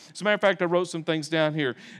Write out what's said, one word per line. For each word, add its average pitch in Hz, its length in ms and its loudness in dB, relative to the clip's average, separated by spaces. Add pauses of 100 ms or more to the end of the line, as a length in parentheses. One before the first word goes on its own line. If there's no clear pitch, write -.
(140)
As - 80 -16
a - 20 -8
matter 208 120 2
of 202 60 -4
fact, 190 200 2
I 175 40 2
wrote 175 240 0
some 160 140 -6
things 156 260 -2
down 156 260 2
here. 135 200 0 (240)